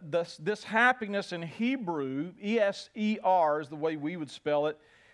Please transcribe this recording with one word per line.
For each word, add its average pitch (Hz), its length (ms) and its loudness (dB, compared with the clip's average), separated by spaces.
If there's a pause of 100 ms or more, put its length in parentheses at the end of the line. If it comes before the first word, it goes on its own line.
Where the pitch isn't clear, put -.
the, 170 200 -2 (100)
this 190 260 -4
happiness 226 640 2
in 170 100 -6
Hebrew, 170 920 -2 (100)
E 220 160 2
S 202 340 0
E 214 300 0
R 160 380 4
is 139 80 -10
the 156 80 -12
way 160 180 -2
we 151 220 -4
would 147 120 -8
spell 147 380 0
it, 156 100 -2 (360)